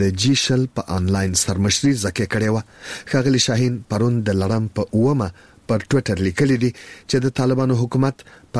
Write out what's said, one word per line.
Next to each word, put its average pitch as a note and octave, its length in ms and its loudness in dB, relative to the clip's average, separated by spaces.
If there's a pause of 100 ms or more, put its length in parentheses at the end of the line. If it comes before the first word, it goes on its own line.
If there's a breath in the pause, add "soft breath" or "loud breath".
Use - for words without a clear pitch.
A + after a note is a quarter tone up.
د G2 220 2
جی C3 220 4
شل C3 340 0
په F#2 220 -4
آنلاین F#2+ 420 0
سرمشري G#2 600 0
زکه G2 200 -2
کړې G#2+ 240 0
وه. A2 120 0 (500 loud breath)
ښاغلي C3 400 2
شاهین A#2+ 420 0
پرون A#2 340 0
د F#2+ 160 0
لړم A2 320 -2
په G#2 160 -4
اوومه A#2 380 0 (400 loud breath)
پر A2 200 0
ټویټر A2 360 0
لیکلي C3+ 360 2
دي B2 80 2 (400 loud breath)
چې C#3 140 2
د C3+ 160 -2
طالبانو C3 400 2
حکومت C3 420 0 (320 loud breath)
په A#2+ 60 -2